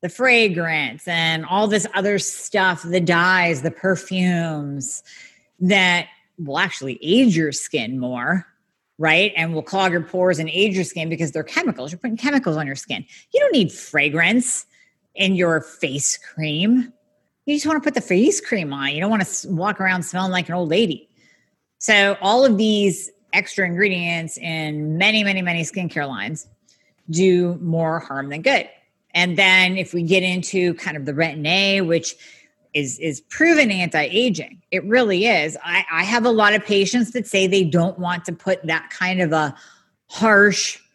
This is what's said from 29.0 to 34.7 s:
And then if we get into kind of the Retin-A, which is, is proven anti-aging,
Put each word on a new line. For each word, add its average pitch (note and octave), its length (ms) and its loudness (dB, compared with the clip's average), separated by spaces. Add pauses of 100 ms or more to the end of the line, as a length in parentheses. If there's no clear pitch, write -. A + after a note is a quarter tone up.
And F3 240 2
then F#3 400 6
if F#3 160 -6
we E3+ 80 -2
get F3+ 220 2
into F3+ 520 -2
kind D#3 220 -8
of C#3+ 80 -8
the D3 80 -6
Retin-A, E3 680 0
which E3 340 -2 (580)
is, C#3 260 -4
is D3+ 220 -6
proven D4+ 480 2
anti-aging, F3+ 920 -2 (100)